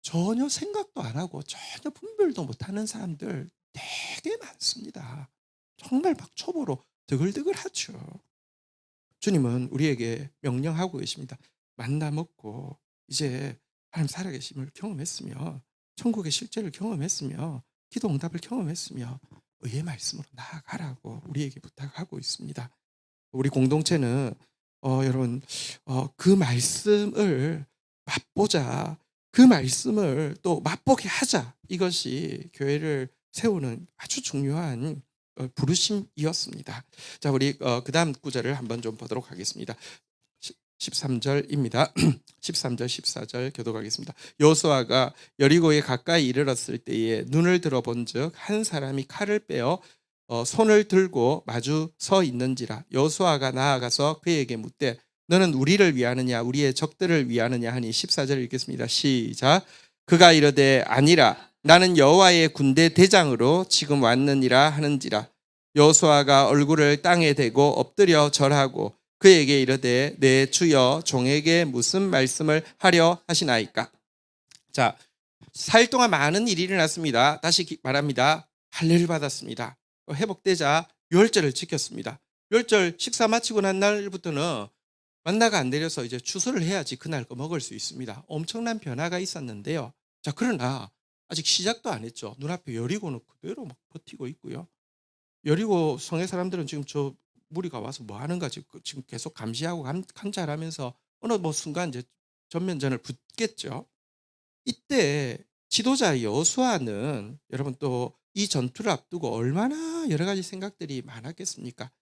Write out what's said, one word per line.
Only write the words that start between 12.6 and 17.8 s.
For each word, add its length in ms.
이제 520
하나님 160
살아계심을 680
경험했으며 880
천국의 340
실제를 400
경험했으며 880